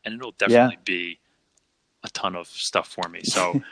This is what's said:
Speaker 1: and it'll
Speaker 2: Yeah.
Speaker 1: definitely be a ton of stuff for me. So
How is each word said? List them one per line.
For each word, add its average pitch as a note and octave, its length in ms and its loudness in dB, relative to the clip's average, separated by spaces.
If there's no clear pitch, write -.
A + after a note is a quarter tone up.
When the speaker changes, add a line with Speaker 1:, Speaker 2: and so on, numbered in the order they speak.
Speaker 1:
and A2 120 -8
it'll B2 260 -12
Speaker 2:
Yeah. G2+ 60 4
Speaker 1:
definitely A#2+ 360 6
be F2 360 -4
a - 60 -12
ton F#2 260 -6
of F2 120 -10
stuff - 400 -2
for F2 200 -8
me. F2 160 -14
So F2+ 380 0